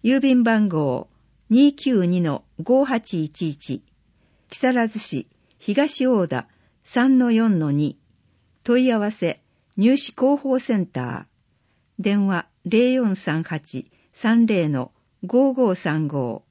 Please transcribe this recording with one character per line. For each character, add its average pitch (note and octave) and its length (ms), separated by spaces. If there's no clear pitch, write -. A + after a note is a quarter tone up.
郵 C4 180
便 C4 220
番 A3 260
号 D3 420
二 C#4+ 240
九 A#3+ 300
二 F3+ 160
の D#3 240
五 C4 220
八 A3+ 380
一 D#3 260
一。 C#3+ 340
木 - 100
更 B3 300
津 A3 100
市 - 300
東 C4 480
大 G#3 220
田 B2+ 180
三 B3+ 340
の A#3+ 140
四 A3 260
の D3 140
二。 C#3+ 260
問 B3 200
い B3+ 80
合 A3 60
わ G#3 120
せ、 F3 320
入 A#3 200
試 - 160
広 C#4 300
報 C4 160
セ A#3+ 180
ン F3+ 100
タ - 400
ー。 F#3+ 40
電 G3+ 240
話、 F3+ 200
零 A#3 280
四 A3+ 240
三 D#3+ 260
八、 - 480
三 A#3 340
零 F3+ 220
の C3 240
五 C4 280
五 B3 220
三 D#3 320
五。 B2+ 440